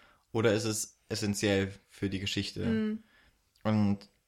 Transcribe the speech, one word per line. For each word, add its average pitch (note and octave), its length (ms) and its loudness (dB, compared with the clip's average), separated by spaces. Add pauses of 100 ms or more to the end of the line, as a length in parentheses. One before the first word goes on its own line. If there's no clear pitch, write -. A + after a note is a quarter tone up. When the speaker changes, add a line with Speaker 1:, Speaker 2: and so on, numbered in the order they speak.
(320)
Speaker 1:
oder A2+ 220 4
ist G#2+ 120 0
es - 340 -4 (100)
essentiell G2+ 640 0 (160)
für - 200 -6
die F#2+ 100 -4
Geschichte? G2 460 -4
Speaker 2:
Mhm. A3 380 -2 (600)
Speaker 1:
Und G#2 460 2 (180)